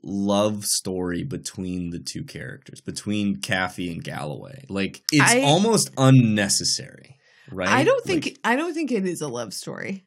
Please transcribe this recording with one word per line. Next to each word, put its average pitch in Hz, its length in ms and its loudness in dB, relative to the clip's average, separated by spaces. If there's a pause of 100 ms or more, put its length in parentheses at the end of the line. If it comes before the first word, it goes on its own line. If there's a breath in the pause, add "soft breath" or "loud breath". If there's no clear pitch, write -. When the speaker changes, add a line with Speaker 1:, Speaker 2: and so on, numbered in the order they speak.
Speaker 1:
love 101 600 0
story 90 600 -4
between 90 640 -8
the 85 100 -8
two - 240 -10
characters, - 560 -16
between 101 640 -4
Kaffee 92 500 -4
and 82 100 -10
Galloway? 69 680 -12
Like, 98 320 -6 (100)
it's 147 100 6 (120)
Speaker 2:
I 254 80 4
Speaker 1:
almost 202 560 4
unnecessary, 110 1200 4 (340 soft breath)
right? 185 160 -4
Speaker 2:
I 254 160 4
don't 480 220 2
think, 349 200 0
Speaker 1:
Like - 200 -10
Speaker 2:
I 233 100 2
don't 330 180 -4
think 302 200 -4
it 190 120 0
is 170 140 -4
a 151 80 -6
love 120 260 -8
story. - 540 -10